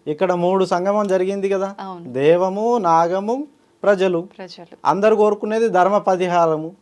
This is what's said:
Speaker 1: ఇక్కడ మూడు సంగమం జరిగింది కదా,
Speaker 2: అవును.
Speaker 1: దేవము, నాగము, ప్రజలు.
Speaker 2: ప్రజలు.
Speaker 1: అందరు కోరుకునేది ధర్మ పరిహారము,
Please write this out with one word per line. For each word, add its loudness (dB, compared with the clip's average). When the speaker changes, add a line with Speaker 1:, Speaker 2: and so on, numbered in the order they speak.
Speaker 1:
ఇక్కడ -2
మూడు 0
సంగమం -2
జరిగింది -2
కదా, -4
Speaker 2:
అవును. -14
Speaker 1:
దేవము, 0
నాగము, 0
ప్రజలు. 0
Speaker 2:
ప్రజలు. -20
Speaker 1:
అందరు 2
కోరుకునేది 0
ధర్మ 2
పరిహారము, 0